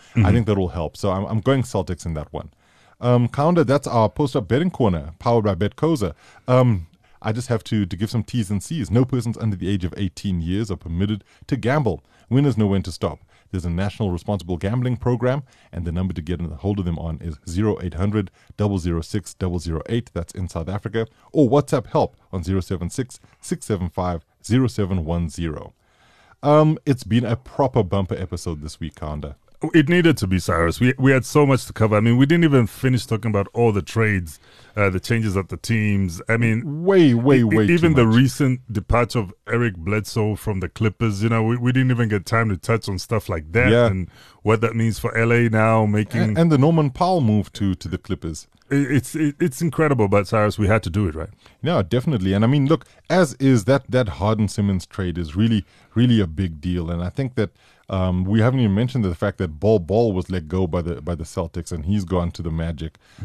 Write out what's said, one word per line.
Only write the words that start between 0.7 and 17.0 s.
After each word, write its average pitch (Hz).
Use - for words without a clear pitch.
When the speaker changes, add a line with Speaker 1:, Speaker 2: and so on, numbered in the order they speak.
Speaker 1:
So 101
I'm, 95
I'm 107
going 135
Celtics 92
in 85
that 78
one. 78
Um, 120
Kanda, 165
that's 135
our 113
post-up 131
betting 156
corner, 85
powered 117
by 101
Betcoza. 101
Um, 123
I 110
just 117
have 113
to, 104
to 87
give 104
some 117
T's 107
and 101
C's. 165
No 120
persons 117
under 107
the 87
age 98
of 87
eighteen 95
years 95
are 92
permitted 98
to 143
gamble. 120
Winners 135
know 107
when 98
to -
stop. 82
There's 85
a 87
national 92
responsible 87
gambling 123
program, 123
and 85
the 82
number 90
to 85
get 80
a 85
hold 98
of 92
them 85
on 80